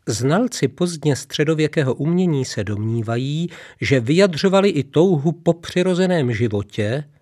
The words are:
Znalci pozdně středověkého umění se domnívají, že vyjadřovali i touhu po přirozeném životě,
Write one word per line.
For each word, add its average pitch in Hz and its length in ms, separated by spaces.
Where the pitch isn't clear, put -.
Znalci 143 600
pozdně 156 480
středověkého 151 800
umění 165 500
se 110 200
domnívají, 117 840
že 127 200
vyjadřovali 180 680
i 147 160
touhu 160 480
po 170 200
přirozeném 180 800
životě, 107 720